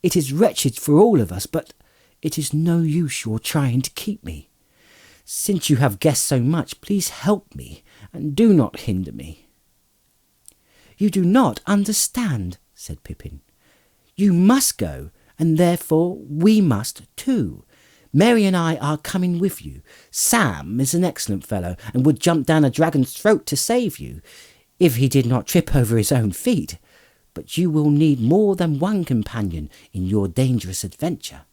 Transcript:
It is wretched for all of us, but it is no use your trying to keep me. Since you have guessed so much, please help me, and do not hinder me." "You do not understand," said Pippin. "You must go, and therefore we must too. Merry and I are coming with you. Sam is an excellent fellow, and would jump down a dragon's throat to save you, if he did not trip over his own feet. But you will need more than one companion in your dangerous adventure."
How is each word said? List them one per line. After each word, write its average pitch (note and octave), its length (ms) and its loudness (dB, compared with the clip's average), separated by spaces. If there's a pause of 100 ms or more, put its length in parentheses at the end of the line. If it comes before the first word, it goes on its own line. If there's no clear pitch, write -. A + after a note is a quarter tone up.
It F#3 140 0
is C3+ 160 -2
wretched D3+ 460 0
for D3 200 2
all G#3 220 6
of F2+ 120 -2
us, F2+ 140 -8
but - 260 -8 (480)
it D#3 160 -6
is D3 160 -6
no E3+ 280 0
use D#3+ 440 -2
your A2 140 -4
trying C3 440 -2
to - 100 -6
keep - 320 -10
me. D2+ 260 -14 (760)
Since - 460 -4
you C#3+ 60 4
have A#2 240 0
guessed - 240 2
so C3 160 0
much, D3+ 400 -2
please G3+ 300 -4
help - 440 -2
me, B2 280 -18 (300)
and D3 220 -6
do A3 180 6
not C#3+ 280 2
hinder F#2 320 -4
me." D#2+ 360 -18 (1500)
"You G#3 100 2
do F#3+ 160 0
not G#3+ 420 4
understand," G3 920 -2 (160)
said - 300 -16
Pippin. - 360 -14 (760)
"You G3 160 4
must G3+ 460 4
go, D2 320 -8 (280)
and D#3+ 180 2
therefore F3 600 2
we F3 440 2
must A#2 420 0 (140)
too. C#3+ 480 -4 (480)
Merry G#3+ 320 4
and F#3 120 2
I E3 200 0
are D3+ 220 -4
coming F3+ 400 -4
with F#3+ 260 -4
you. - 160 -16 (300)
Sam A2 680 -2
is C3+ 120 -2
an F3 120 0
excellent - 420 -4
fellow, F2+ 300 -6 (180)
and B2+ 100 0
would D3 160 2
jump E3 260 0
down D#3 180 4
a C3 60 2
dragon's D3 420 0
throat - 340 0
to C#3+ 100 -4
save A#3 420 -2
you, C2+ 220 -14 (580)
if D3+ 180 4
he C3 120 2
did C3 160 2
not A#2+ 220 0
trip - 280 0
over A#2 220 2
his G#2+ 160 2
own A2 200 0
feet. - 460 -2 (540)
But - 240 -12
you F3 140 0
will D3+ 200 2
need D3 300 4
more F#3+ 340 2
than E3 240 0
one F#3 280 -2
companion G2+ 640 -4 (220)
in F#2 140 -4
your G2 220 0
dangerous G#2+ 560 -2
adventure." G2 680 -8